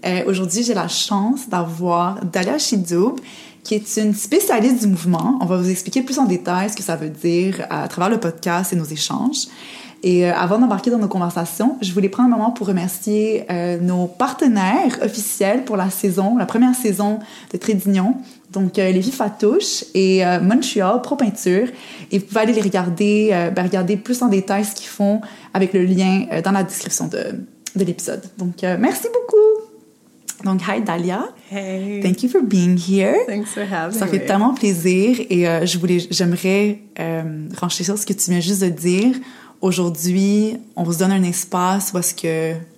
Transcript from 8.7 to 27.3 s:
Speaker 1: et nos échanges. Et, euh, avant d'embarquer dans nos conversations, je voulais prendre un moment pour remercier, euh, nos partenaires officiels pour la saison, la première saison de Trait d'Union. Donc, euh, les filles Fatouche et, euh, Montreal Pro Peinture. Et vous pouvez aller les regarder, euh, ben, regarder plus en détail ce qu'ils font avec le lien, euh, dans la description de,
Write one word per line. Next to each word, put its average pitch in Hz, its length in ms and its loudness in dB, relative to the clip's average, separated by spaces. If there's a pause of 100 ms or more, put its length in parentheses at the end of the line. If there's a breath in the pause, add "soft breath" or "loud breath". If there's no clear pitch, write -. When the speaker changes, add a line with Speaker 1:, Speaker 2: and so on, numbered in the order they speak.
Speaker 1:
et - 20 2
nos 165 80 0
échanges. 156 600 -4 (560 loud breath)
Et, 180 240 4
euh, 175 100 2
avant 180 220 2
d'embarquer 233 320 2
dans 233 80 2
nos 202 100 0
conversations, 175 720 -2
je 185 140 -4
voulais 196 160 2
prendre 247 220 2
un 233 40 2
moment 214 140 2
pour 226 180 -6
remercier, 208 800 0
euh, 175 300 -2
nos 180 260 0
partenaires 247 960 2
officiels 208 600 0
pour 214 140 -2
la 185 100 0
saison, 196 480 0
la 196 100 2
première 247 280 4
saison 208 460 0 (320 loud breath)
de - 40 -6
Trait 220 180 -2
d'Union. 196 420 2 (360 loud breath)
Donc, 185 260 0
euh, 190 140 4
les 185 100 4
filles 233 100 -2
Fatouche 220 720 0 (100)
et, 190 300 4
euh, 180 160 2
Montreal 214 600 2
Pro 277 140 -4
Peinture. 208 500 0 (460 loud breath)
Et 196 60 2
vous 190 80 -2
pouvez 220 160 -2
aller 226 120 2
les 214 80 2
regarder, 202 680 2
euh, 170 180 2
ben, 185 140 -2
regarder 185 320 0
plus 247 260 -4
en 247 60 4
détail 196 360 0
ce 208 100 -8
qu'ils - 140 -12
font 202 320 0 (320 loud breath)
avec 185 220 2
le 180 100 4
lien, 190 480 2
euh, 160 100 -2
dans 190 100 0
la 196 100 2
description - 460 -6
de, - 100 -4 (580)